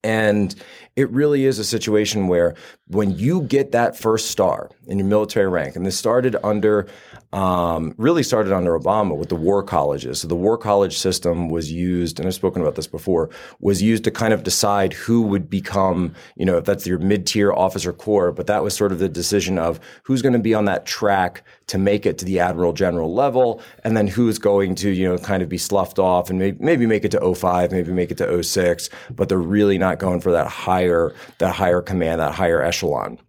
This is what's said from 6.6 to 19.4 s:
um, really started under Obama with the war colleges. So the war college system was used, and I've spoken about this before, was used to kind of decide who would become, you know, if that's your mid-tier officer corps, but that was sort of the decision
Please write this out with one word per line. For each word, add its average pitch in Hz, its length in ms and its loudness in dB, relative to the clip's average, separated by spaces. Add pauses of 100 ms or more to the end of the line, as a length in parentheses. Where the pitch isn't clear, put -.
um, 85 680 0
really 151 240 2
started 107 300 0
under 87 260 2
Obama 98 380 0
with 78 120 -8
the 87 80 -2
war 92 260 2
colleges. 71 580 -2
So 80 80 -10
the 85 80 0
war 104 200 2
college 101 400 0
system 87 540 -2
was 80 200 -4
used, 87 480 -2
and 80 80 -4
I've 92 80 -2
spoken 92 280 -2
about 76 140 0
this 78 100 -8
before, 80 440 -2 (300)
was 95 220 2
used 110 220 2
to 113 60 2
kind 110 220 -2
of 104 100 -6
decide 101 500 0
who 117 300 0
would 98 280 -2
become, 92 640 -2 (220)
you 92 100 -2
know, 90 100 2
if 82 80 0
that's 98 220 -2
your 87 120 -2
mid-tier 98 540 2
officer 90 400 0
corps, 95 400 0
but 80 140 -6
that 104 160 2
was 98 120 -2
sort 101 180 0
of 85 60 -4
the 92 100 0
decision 87 500 0